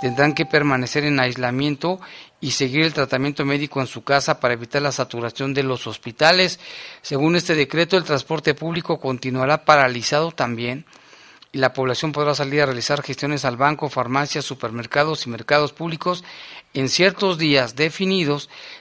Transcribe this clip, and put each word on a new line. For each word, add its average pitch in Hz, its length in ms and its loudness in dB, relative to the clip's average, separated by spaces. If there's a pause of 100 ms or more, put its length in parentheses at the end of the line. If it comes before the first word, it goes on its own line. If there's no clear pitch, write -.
tendrán 127 340 2
que 160 100 0
permanecer 143 600 0
en 143 140 2
aislamiento 131 800 -2 (400)
y 135 120 -4
seguir 139 320 0
el 160 100 0
tratamiento 143 520 0
médico 143 340 -2
en 131 80 -2
su - 160 -14
casa 139 360 2
para 120 140 0
evitar 120 280 -2
la 143 100 0
saturación 123 640 -4
de 139 80 2
los 131 240 -4
hospitales. 160 720 2 (420)
Según 151 340 2
este 170 200 2
decreto, 156 420 2
el 175 60 2
transporte 151 500 0
público 165 460 -4
continuará 131 640 0
paralizado 147 640 4
también 120 540 -4 (640)
y 151 60 -8
la 131 160 2
población 131 380 -2
podrá 147 240 0
salir 143 260 0
a 147 40 4
realizar 135 360 -2
gestiones 143 420 -4
al 123 140 -2
banco, 143 320 0
farmacias, 135 560 -2
supermercados 127 800 -2
y 123 40 -6
mercados 143 440 0
públicos 175 500 -6 (520)
en 131 140 0
ciertos 185 500 2
días 139 360 2
definidos 156 760 0 (300)